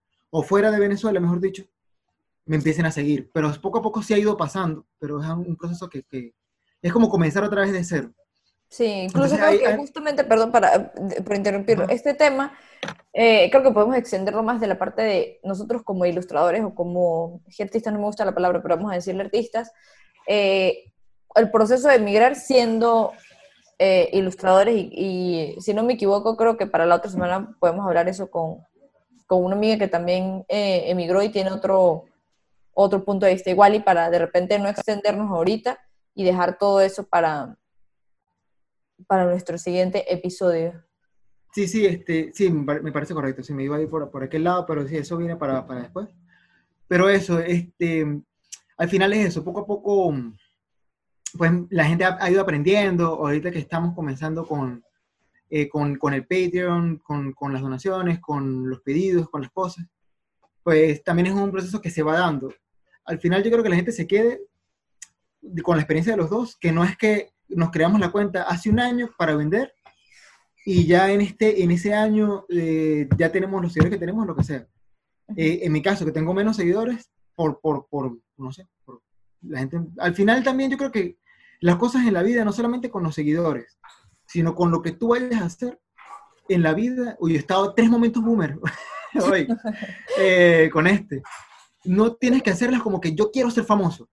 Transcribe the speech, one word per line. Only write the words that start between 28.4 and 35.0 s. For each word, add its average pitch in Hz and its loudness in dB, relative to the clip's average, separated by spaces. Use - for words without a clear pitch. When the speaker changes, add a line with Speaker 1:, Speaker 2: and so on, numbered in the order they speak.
Speaker 2:
con 185 2
una 190 -2
amiga 214 2
que 196 0
también, 185 -2
eh, 196 0
emigró 180 0
y 208 0
tiene 190 -2
otro, 185 2
otro 196 2
punto 196 0
de 185 6
vista 185 -4
igual 202 6
y 214 0
para 170 2
de 175 2
repente 180 0
no 202 -2
extendernos 202 -4